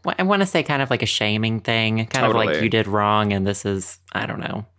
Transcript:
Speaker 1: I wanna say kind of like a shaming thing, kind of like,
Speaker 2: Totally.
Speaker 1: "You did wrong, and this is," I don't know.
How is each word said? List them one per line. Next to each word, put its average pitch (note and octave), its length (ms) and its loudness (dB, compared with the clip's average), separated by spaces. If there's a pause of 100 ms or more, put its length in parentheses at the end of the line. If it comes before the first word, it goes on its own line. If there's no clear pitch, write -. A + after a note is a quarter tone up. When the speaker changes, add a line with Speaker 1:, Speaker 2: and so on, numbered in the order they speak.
(180)
Speaker 1:
I F#3 60 0
wanna G3 200 2
say F3 180 2
kind C#3 200 0
of B2+ 80 -2
like A#2+ 120 0
a A2+ 40 0
shaming A2 540 0
thing, A2+ 460 0
kind B2+ 200 0
of A2 80 2
like, A2+ 140 2
Speaker 2:
Totally. D#2 160 0
Speaker 1:
"You A2+ 40 4
did A2 180 2
wrong, G#2 460 2
and G2 140 0
this G2+ 180 -2
is," G2 340 -4 (140)
I G2+ 140 -4
don't G#2+ 140 -8
know. A2+ 260 -8 (120)